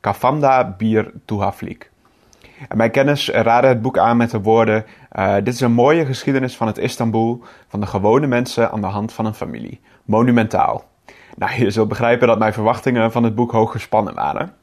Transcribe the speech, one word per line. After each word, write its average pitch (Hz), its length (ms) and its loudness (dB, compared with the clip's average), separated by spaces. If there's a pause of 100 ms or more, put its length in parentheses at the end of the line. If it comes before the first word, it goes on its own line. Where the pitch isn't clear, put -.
Kafamda 131 760 0
Bir 110 340 0 (120)
Tuhaflik. - 640 -6 (760)
En - 80 -6
mijn 113 140 2
kennis 139 380 0
raadde 117 400 4
het 117 140 2
boek 127 160 -2
aan 113 180 4
met 117 140 2
de 110 100 -4
woorden, 110 440 2 (260)
eh, - 240 0
"Dit 107 200 0
is 127 60 -8
een 120 120 2
mooie 143 320 4
geschiedenis 131 520 -4
van 117 100 -4
het 107 120 -4
Istanbul, 113 680 -2 (240)
van 104 120 -10
de 98 60 -6
gewone 110 400 2
mensen 120 440 0
aan 110 100 -6
de 101 60 -4
hand 104 260 -6
van 110 140 -4
een 107 80 -4
familie. - 460 -12 (240)
Monumentaal." 117 800 2 (520)
Nou, - 240 -6
je 160 100 2
zult 107 180 0
begrijpen 120 400 2
dat 110 100 4
mijn 110 140 2
verwachtingen 113 600 0
van 120 100 0
het 117 120 0
boek 120 180 -2
hoog 110 200 2
gespannen 107 420 -2
waren. 151 380 -4 (100)